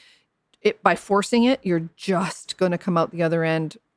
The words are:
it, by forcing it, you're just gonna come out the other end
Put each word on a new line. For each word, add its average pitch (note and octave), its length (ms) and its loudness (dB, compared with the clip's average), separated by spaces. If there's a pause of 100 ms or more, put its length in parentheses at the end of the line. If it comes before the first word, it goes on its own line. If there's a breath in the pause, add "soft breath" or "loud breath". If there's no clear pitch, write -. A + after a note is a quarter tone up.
(600 soft breath)
it, - 220 0
by F3 120 4
forcing G3+ 500 0
it, C4 180 2
you're E3+ 320 0
just - 640 -4
gonna F3 200 0
come E3+ 200 -2
out - 140 0
the E3+ 120 -2
other E3 220 0
end D#3+ 320 -2 (200)